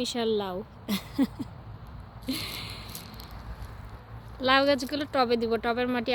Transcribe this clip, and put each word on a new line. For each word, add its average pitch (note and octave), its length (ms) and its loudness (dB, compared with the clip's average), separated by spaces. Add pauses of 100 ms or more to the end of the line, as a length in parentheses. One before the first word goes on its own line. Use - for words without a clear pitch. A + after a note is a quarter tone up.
বিশাল A#3 280 0 (120)
লাউ। F#3+ 160 -2 (4000)
লাউ C4+ 200 10
গাছগুলো C#4+ 360 2 (100)
টবে B3 260 6
দিব, A3+ 120 2 (120)
টবের A#3+ 300 2
মাটি A#3+ 200 2